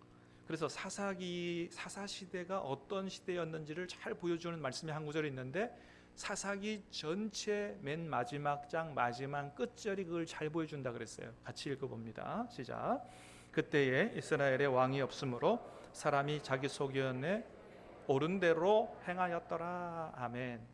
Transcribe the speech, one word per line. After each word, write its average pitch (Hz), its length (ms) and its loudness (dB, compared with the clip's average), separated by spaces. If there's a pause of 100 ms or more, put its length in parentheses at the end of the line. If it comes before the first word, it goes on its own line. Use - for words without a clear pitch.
(460)
그래서 156 240 0
사사기, 175 1000 -2
사사시대가 190 920 -6
어떤 190 480 -2
시대였는지를 165 800 -4
잘 - 260 -6
보여주는 170 480 0
말씀이 139 300 -2
한 151 140 -2
구절이 151 240 2
있는데 135 460 -2 (380)
사사기 202 800 -2
전체 208 920 -2
맨 156 260 -2
마지막 143 640 0
장 165 240 -2
마지막 135 640 0
끝절이 202 500 -2
그걸 165 220 -2
잘 156 220 -4
보여준다 151 420 -2
그랬어요. 117 420 -8 (100)
같이 - 280 -6
읽어봅니다. 131 800 -4
시작. 123 520 -2 (480)
"그때에 147 640 4
이스라엘에 139 500 4
왕이 131 360 6
없으므로 139 580 2 (320)
사람이 143 520 2
자기 135 240 2
소견에 135 760 0 (640)
옳은 156 320 6
대로 180 560 6 (120)
행하였더라." 175 1080 -2
아멘. 120 580 -4